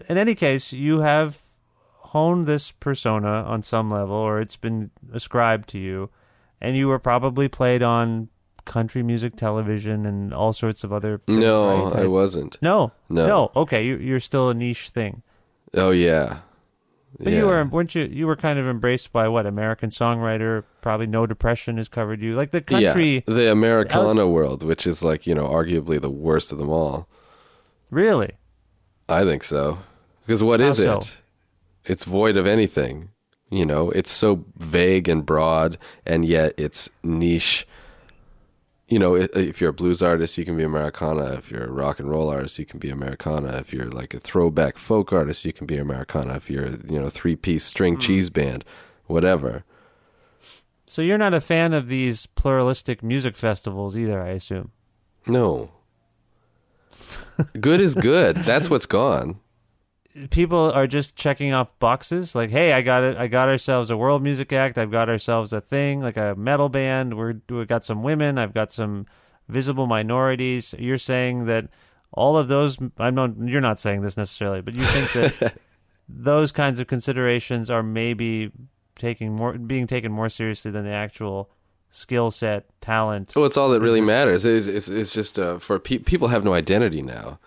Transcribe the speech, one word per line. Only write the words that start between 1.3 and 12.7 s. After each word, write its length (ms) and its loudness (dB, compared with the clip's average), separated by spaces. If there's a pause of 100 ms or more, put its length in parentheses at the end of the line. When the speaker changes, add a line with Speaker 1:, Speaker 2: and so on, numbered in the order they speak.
Speaker 1:
honed 440 2
this 280 0
persona 680 -2
on 180 -4
some 280 -2
level, 280 -2
or 240 -2
it's 160 -10
been 340 -6 (220)
ascribed 560 0
to 100 -10
you, 300 -8 (500)
and 160 -2
you 140 2
were 100 2
probably 480 0
played 340 0
on 460 0 (380)
country 380 -2
music 340 -2
television 680 -2
and 280 -4
all 180 0
sorts 320 -4
of 80 -10
other 280 -4
things, 200 2
Speaker 2:
No, 520 4
Speaker 1:
right? 120 0
Speaker 2:
I 40 2
wasn't. 540 0
Speaker 1:
No? 300 2 (180)